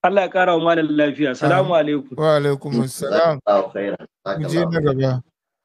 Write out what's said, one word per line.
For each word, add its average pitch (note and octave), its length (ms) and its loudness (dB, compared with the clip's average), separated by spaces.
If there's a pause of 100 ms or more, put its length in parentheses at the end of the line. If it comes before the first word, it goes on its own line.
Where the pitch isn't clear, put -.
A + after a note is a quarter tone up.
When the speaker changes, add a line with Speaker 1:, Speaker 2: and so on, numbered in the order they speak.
Speaker 1:
Allah F#3+ 180 4
ya F3+ 60 -4
ƙara F3+ 300 2
wa D#3+ 60 -2
malam E3 240 2
lafiya. D3 460 0
Salamu E3+ 400 0
Speaker 2:
Amin. D3 300 2
Speaker 1:
alaikum. B2 140 -14
Speaker 2:
Wa D#3 200 2
alaikum C#3+ 320 -2 (140)
assalam. C#3+ 560 0
Speaker 3:
Jazakallahu G2 320 0
khairan. G2+ 340 -6 (320)
Speaker 2:
Mu D#3 100 -6
je E3 120 0
na E3 200 -2
gaba. C3 420 0 (420)